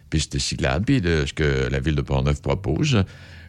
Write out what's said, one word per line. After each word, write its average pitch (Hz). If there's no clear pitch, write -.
piste 76
cyclable 73
et 135
de 82
ce 69
que 67
la 67
ville 73
de 71
Portneuf 69
propose 95